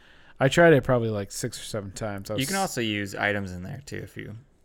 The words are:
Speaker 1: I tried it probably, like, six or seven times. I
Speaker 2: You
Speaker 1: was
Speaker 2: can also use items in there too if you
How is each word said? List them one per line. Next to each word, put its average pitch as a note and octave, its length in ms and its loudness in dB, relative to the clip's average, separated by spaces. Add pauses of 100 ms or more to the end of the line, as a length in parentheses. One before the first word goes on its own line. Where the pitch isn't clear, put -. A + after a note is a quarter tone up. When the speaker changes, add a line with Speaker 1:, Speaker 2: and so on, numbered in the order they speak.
(400)
Speaker 1:
I C3 80 4
tried E3+ 260 8
it C3 120 6
probably, A#2+ 240 2
like, G2+ 240 -4
six - 260 -8
or - 40 -12
seven G2+ 280 -8
times. G2+ 400 -8
I G#2+ 40 -2
Speaker 2:
You - 40 -2
Speaker 1:
was C3+ 80 -2
Speaker 2:
can F#3+ 80 -2
also F#3+ 260 -2
use G#2 320 -2
items G#2 380 -2
in F2+ 120 -10
there F#2+ 220 -10
too G2+ 120 -10
if G2 200 -12
you G#2+ 180 -12 (300)